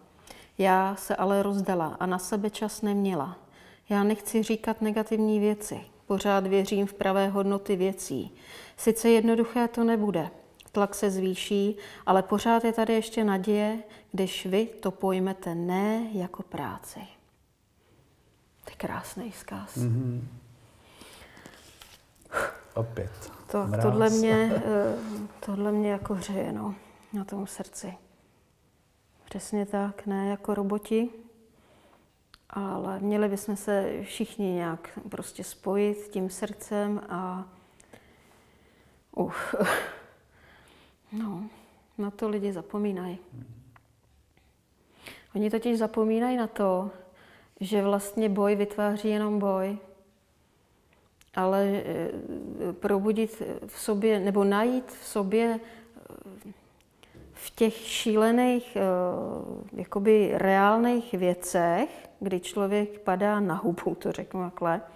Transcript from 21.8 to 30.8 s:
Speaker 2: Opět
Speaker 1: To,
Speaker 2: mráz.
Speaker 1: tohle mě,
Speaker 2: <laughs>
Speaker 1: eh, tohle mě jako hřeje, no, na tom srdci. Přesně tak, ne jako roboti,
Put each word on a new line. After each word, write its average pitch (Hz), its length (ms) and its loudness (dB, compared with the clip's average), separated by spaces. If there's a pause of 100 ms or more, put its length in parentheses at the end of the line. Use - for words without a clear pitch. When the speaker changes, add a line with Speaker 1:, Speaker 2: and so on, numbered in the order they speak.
Speaker 2:
Opět 110 560 -6 (200)
Speaker 1:
To, 202 160 -2
Speaker 2:
mráz. 208 180 2
Speaker 1:
tohle 220 240 4
mě, 220 460 4
Speaker 2:
<laughs> 220 100 -2
Speaker 1:
eh, 214 300 2 (500)
tohle 202 260 -2
mě 208 200 2
jako 202 220 -4
hřeje, 185 380 -4
no, 208 240 -6 (380)
na 196 120 -4
tom 196 220 -8
srdci. - 460 -12 (1300)
Přesně 202 400 -4
tak, 202 400 -4
ne 196 240 -2
jako 202 240 -4
roboti, 208 560 -2 (1400)